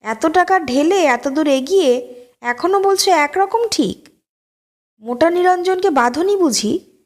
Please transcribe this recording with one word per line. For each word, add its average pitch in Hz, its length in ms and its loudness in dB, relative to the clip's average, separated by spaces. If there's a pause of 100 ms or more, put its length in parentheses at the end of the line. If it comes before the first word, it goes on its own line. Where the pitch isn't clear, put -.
এত 220 240 -6
টাকা 359 340 2
ঢেলে 311 440 0
এত 247 240 0
দূর 294 200 0
এগিয়ে 262 760 0 (160)
এখনো 330 400 -2
বলছো 392 300 0
একরকম 392 600 0
ঠিক? - 380 -4 (920)
মোটা 240 300 0
নিরঞ্জনকে 359 600 0
বাঁধনি 294 480 0
বুঝি 214 680 -2